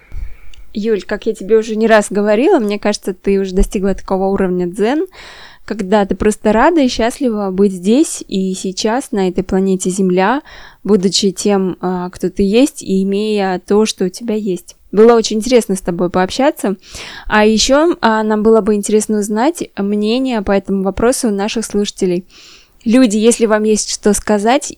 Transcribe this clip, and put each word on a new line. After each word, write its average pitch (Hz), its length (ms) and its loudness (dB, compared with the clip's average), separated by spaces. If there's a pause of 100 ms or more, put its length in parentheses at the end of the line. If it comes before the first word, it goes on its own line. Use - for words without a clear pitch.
(760)
Юль, 208 280 -2
как - 240 -6
я 220 80 -2
тебе 208 220 -2
уже 220 200 -2
не 220 100 0
раз 220 240 4
говорила, 214 480 2
мне 208 200 -2
кажется, 202 340 -4
ты 196 280 0
уже 190 140 -6
достигла 190 400 0
такого 190 320 -2
уровня 185 400 0
дзен, 226 400 -2 (580)
когда 208 400 0
ты 190 100 -2
просто 208 380 0
рада 294 280 4
и 254 80 4
счастлива 226 640 -2
быть 196 220 2
здесь 214 560 0
и 190 260 -2
сейчас 214 580 -4
на 190 160 0
этой 185 140 -4
планете 190 480 0
Земля, 190 520 0 (420)
будучи 196 460 2
тем, 190 500 0
а, 180 300 -4
кто - 180 -6
ты 185 140 -2
есть, 226 400 2
и 190 200 0
имея 196 640 -2
то, 214 200 4
что - 180 -4
у 180 40 -2
тебя 220 260 -6
есть. 208 420 -6 (160)
Было 226 220 6
очень 220 240 0
интересно 214 360 2
с 185 60 -6
тобой 180 300 -4
пообщаться. 202 680 -2 (500)
А 214 180 2
ещё, 262 560 2
а, 220 220 0
нам 214 200 0
было 220 180 4
бы 208 140 0
интересно 214 440 0
узнать 220 580 -2
мнение 214 640 -2
по 202 100 -2
этому 196 320 0
вопросу 226 460 0
наших 202 340 -4
слушателей. 190 600 -2 (600)
Люди, 233 320 4
если 226 300 4
вам 214 180 2
есть 214 260 0
что - 240 0
сказать, 220 640 0